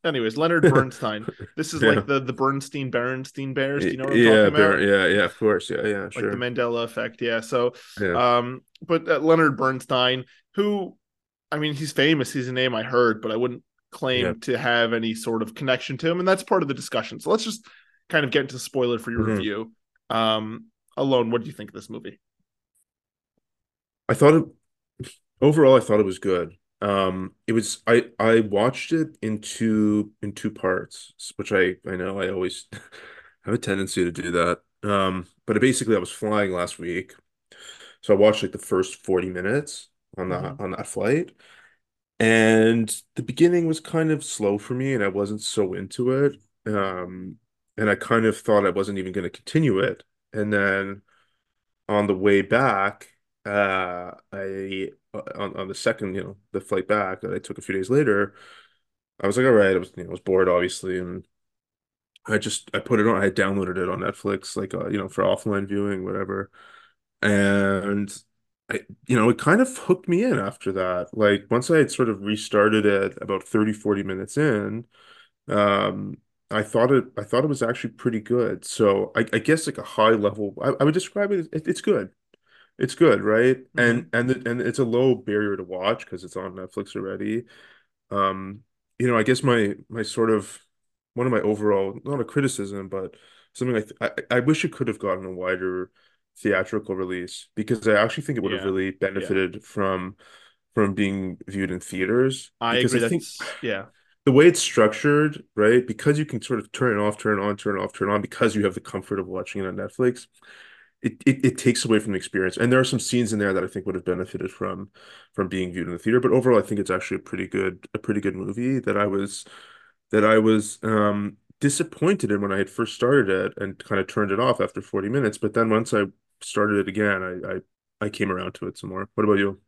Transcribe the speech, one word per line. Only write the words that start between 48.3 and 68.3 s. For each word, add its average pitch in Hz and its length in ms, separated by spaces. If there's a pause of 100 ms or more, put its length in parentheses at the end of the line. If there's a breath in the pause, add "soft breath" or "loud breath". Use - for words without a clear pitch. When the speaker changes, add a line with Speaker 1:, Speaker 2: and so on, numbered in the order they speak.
Speaker 2:
thought 104 300
I 90 60
wasn't 98 260
even 92 140
gonna 90 180
continue 143 480
it, - 260 (300)
and 104 180
then 98 520 (840)
on 104 200
the 98 80
way 98 260
back, 104 680 (360)
uh, 95 680 (200)
I 98 560 (240)
uh, 104 80 (140)
on, 98 200
on 95 120
the 95 80
second, 101 400
you 95 80
know, 95 140 (140)
the 98 100
flight 92 260
back 98 340
that 95 120
I 95 60
took - 180
a - 40
few 95 140
days 95 140
later, 110 460 (840 loud breath)
I 98 80
was 104 100
like, 127 80
"All 131 60
right." 98 240
I 90 40
was, 90 160
you 90 80
know, 87 60
I - 20
was 87 80
bored, 92 300
obviously, 90 500
and 90 260 (1000)
I 110 100
just, - 360
I 98 60
put 113 200
it 107 80
on. 98 120
I 101 60
had 95 100
downloaded 95 420
it 92 120
on 92 100
Netflix, - 560
like, 98 180
uh, 92 160
you 101 80
know, 95 120
for - 140
offline 98 440
viewing, 101 380
whatever. 98 460 (720 soft breath)
And 101 880 (580)